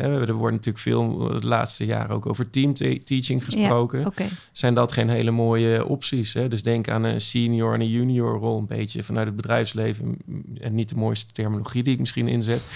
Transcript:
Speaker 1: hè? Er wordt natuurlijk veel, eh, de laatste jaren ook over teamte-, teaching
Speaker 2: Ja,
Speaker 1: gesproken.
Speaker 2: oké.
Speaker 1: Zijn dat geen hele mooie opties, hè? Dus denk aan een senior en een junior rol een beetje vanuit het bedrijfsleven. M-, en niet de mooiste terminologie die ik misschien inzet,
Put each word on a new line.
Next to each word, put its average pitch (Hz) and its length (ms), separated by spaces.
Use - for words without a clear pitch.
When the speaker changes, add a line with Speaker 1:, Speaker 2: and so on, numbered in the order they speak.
Speaker 1:
hè? 135 260
Er 113 80
wordt 113 220
natuurlijk 110 280
veel, 117 500
eh, 113 60
de 110 60
laatste 117 380
jaren 110 300
ook 107 120
over 117 240
teamte-, 135 540
teaching 131 360
Speaker 2:
Ja, - 60
Speaker 1:
gesproken. 131 600
Speaker 2:
oké. 196 180
Speaker 1:
Zijn 123 220
dat 120 180
geen 117 160
hele 117 220
mooie 113 560
opties, 131 460
hè? 123 160
Dus 113 140
denk 117 260
aan 113 160
een 113 160
senior 113 540
en 113 60
een 113 80
junior 120 500
rol 113 200
een 107 80
beetje 107 360
vanuit 110 240
het 104 100
bedrijfsleven. 110 880
M-, - 160
en 110 140
niet 113 140
de 120 80
mooiste 110 360
terminologie 107 500
die 131 100
ik 120 60
misschien 120 300
inzet, 117 340